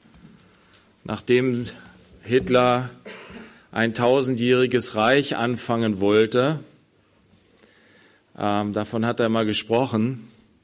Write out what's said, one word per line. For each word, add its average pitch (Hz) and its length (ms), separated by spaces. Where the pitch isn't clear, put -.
nachdem 123 640
Hitler 123 680
ein 113 220
tausendjähriges 123 1000
Reich 131 420
anfangen 117 600
wollte. 113 600
Ähm, 104 340
davon 110 320
hat 117 160
er 117 80
mal 113 160
gesprochen, 117 840